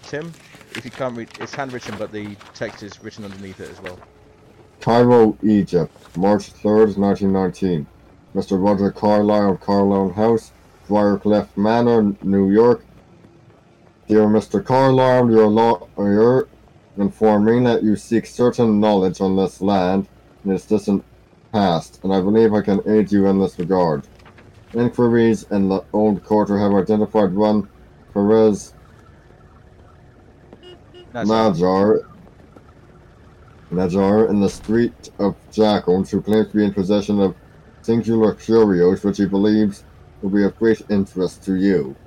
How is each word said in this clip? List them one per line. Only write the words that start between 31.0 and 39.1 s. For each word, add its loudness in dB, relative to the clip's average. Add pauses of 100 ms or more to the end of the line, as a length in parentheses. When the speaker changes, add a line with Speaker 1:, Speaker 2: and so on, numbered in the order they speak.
Speaker 1:
Nazar. -8
Speaker 2:
Nazar, 2 (1700)
Nazar 0
in 0
the 0
street -4
of -2 (140)
Jackals, 0
who -2
claims -2
to -4
be 2
in -2
possession -2
of 0 (480)
singular 0
curios 2
which -2